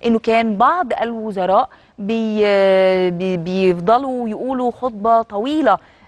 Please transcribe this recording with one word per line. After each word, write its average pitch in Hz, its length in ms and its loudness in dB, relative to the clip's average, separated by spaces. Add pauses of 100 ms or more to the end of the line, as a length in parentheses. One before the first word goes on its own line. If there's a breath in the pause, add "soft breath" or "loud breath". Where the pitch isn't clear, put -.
إنه 233 120 2
كان 226 380 0
بعض 302 300 2 (160)
الوزراء 220 640 -2 (300 soft breath)
بي-، 214 460 -2
آه، 190 640 4
بي-، 180 280 -2
بيفضلوا 190 920 0
يقولوا 247 420 -4
خطبة 226 520 0
طويلة، 226 560 -2 (300 soft breath)